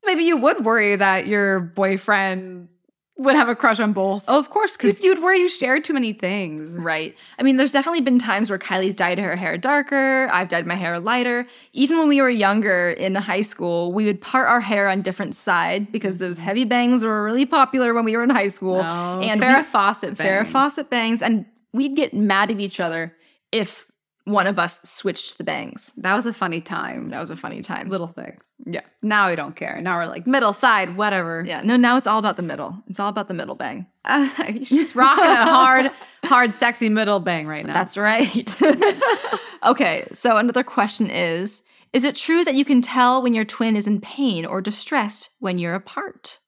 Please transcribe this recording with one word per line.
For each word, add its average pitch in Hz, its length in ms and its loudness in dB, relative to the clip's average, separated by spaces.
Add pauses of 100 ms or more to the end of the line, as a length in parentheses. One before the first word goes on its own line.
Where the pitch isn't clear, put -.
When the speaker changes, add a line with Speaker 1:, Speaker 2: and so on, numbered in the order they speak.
Speaker 1:
maybe 349 180 2
you 330 140 4
would 277 280 2
worry 214 300 2
that 190 320 2
your 202 320 2
boyfriend 185 1080 -2 (500)
would 262 160 4
have 240 140 6
a 233 60 0
crush 226 240 2
on 214 140 2
both. 196 340 -2
Speaker 2:
Oh, 262 100 4
of 294 140 0
course, 415 260 0
'cause 202 260 0
Speaker 1:
You'd, 370 140 6
you'd 320 60 -6
worry 370 160 4
you 359 100 2
shared 269 340 0
too 311 100 -4
many 233 200 -2
things. 170 640 -6
Speaker 2:
Right. 160 380 -6 (240)
I 240 40 -2
mean, 262 140 4
there's 269 140 2
definitely 302 300 0
been 247 180 4
times 214 320 -2
where 190 80 -4
Kylie's 190 340 -2
dyed 180 240 0
her 185 180 -2
hair 175 220 -4
darker, 269 760 0
I've 185 180 0
dyed 170 180 -2
my 170 80 -4
hair 170 240 -4
lighter. 240 480 -2 (260)
Even 277 240 2
when 320 120 4
we 277 120 4
were 262 80 4
younger 202 640 2
in 190 240 -4
high 196 260 -2
school, 175 500 -4
we 208 140 0
would 208 160 -2
part - 260 0
our 240 140 4
hair 202 260 0
on 190 140 0
different 185 320 -6
side 180 580 -2
because 196 280 -4
those 180 180 -6
heavy 202 260 -2
bangs 240 400 2
were 214 200 0
really 240 240 0
popular 262 480 2
when 233 100 0
we 220 100 0
were 233 80 0
in 247 60 2
high 202 200 2
school. 190 260 -4 (100)
Speaker 1:
Oh, 175 360 -6
Speaker 2:
And 214 200 0
Speaker 1:
Farrah 254 160 6
Speaker 2:
we 302 60 4
Speaker 1:
Fawcett 202 500 0
Speaker 2:
Farrah 190 280 0
Speaker 1:
bangs. 214 100 -4
Speaker 2:
Fawcett 285 400 0
bangs. 226 320 0
And 220 220 0 (280)
we'd 277 220 -2
get 294 180 -2
mad 202 380 2
at 202 80 -4
each 196 200 -8
other 165 360 -6 (360)
if - 340 -4 (400)
one 196 200 2
of 190 140 0
us 175 240 -4
switched - 540 -8
the 165 80 -10
bangs. - 500 -8
Speaker 1:
That 185 180 -2
was 214 120 -2
a 226 80 -6
funny 170 260 -6
time. 139 520 -10
Speaker 2:
That 127 100 -10
was - 80 -12
a - 80 -14
funny 113 240 -14
time. - 260 -10
Speaker 1:
Little 185 200 -6
things. - 360 -18 (220)
Speaker 2:
Yeah. 165 160 -8 (200)
Speaker 1:
Now 208 280 2
we 170 80 0
don't 147 180 -8
care. - 240 -8
Now 175 180 -4
we're 170 100 -4
like, 170 200 -8
middle, 254 240 2
side, 196 460 0
whatever. 180 500 -2
Speaker 2:
Yeah. 165 160 -8
No, 233 140 2
now 247 180 6
it's 269 120 0
all 214 120 2
about 208 160 -2
the - 80 -8
middle. 151 320 -8 (140)
It's 190 100 -10
all 202 80 -2
about 208 220 -6
the 190 40 -6
middle 151 220 -8
bang. 180 300 -10 (180)
Speaker 1:
Uh, 277 240 2 (200)
<laughs> 240 180 -6
she's 294 320 0
rocking 269 260 6
a 254 220 6
hard, 262 460 6 (160)
Speaker 2:
<laughs> - 180 -14
Speaker 1:
hard, 247 280 4
sexy 233 360 0
middle 208 320 2
bang 160 260 -2
right 151 180 -8
now. 147 80 -8
Speaker 2:
That's 185 220 -2
right. 226 640 0
<laughs> 381 1040 0
Okay. 226 480 2
So 226 240 2
another 240 260 2
question 214 460 -2
is, 175 540 -4 (300)
is 247 100 2
it 285 120 0
true 339 280 2
that 302 120 0
you 277 100 2
can 254 160 4
tell 247 400 2
when 247 120 2
your 220 120 0
twin 220 300 0
is 208 120 0
in 208 140 0
pain 208 440 -2
or 196 160 -6
distressed 214 680 -6 (100)
when 185 180 -4
you're 170 180 -2
apart? - 720 -12